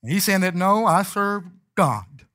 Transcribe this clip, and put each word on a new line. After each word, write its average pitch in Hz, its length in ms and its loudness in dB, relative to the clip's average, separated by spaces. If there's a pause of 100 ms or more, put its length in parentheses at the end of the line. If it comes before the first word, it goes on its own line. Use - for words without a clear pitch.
And 113 80 -8
he's 190 140 0
saying 196 160 2
that, 185 140 -2
"No, 202 320 2
I 180 160 2
serve 202 420 -4 (300)
God 135 500 -2 (100)